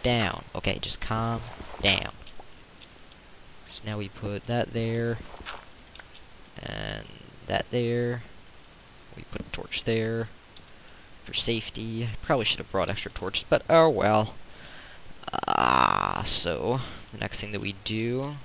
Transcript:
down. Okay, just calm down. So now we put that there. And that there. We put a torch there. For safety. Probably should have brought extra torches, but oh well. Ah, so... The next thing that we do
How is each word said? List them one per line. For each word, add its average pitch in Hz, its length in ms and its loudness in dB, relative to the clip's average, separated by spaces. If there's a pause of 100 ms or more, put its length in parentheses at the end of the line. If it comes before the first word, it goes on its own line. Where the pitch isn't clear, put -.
down. 117 420 2 (100)
Okay, - 240 0
just - 220 -4
calm 113 400 0 (400)
down. - 320 4 (1600)
So - 120 -10
now 107 120 -2
we 104 100 -4
put 101 400 -4
that 120 240 2
there. 117 460 0 (1400)
And 52 420 -6 (440)
that 98 240 0
there. 120 520 2 (960)
We - 60 -12
put - 180 -8
a - 100 -10
torch - 320 -6
there. 113 460 2 (960)
For - 80 -10
safety. 113 720 0 (140)
Probably 127 240 4
should - 140 2
have - 120 -8
brought 92 180 4
extra - 220 -4
torches, - 380 -2
but 147 200 6
oh 160 200 10
well. 107 460 6 (1080)
Ah, 50 800 4
so... 87 540 2 (320)
The 107 60 -10
next 104 240 -4
thing 104 100 -6
that 101 100 -2
we 101 220 -2
do 123 600 0